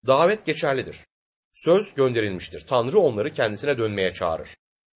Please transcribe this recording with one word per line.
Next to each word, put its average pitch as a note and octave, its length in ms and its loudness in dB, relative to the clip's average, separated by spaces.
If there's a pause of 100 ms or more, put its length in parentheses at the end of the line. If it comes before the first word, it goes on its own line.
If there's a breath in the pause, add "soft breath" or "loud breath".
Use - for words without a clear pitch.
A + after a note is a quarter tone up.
Davet E3+ 380 4
geçerlidir. C#3 520 -2 (560)
Söz - 420 2
gönderilmiştir. G#2+ 720 -2
Tanrı C3 320 2
onları A#2 340 0
kendisine B2 440 -2
dönmeye G2+ 360 -2
çağırır. E2 360 -6 (460)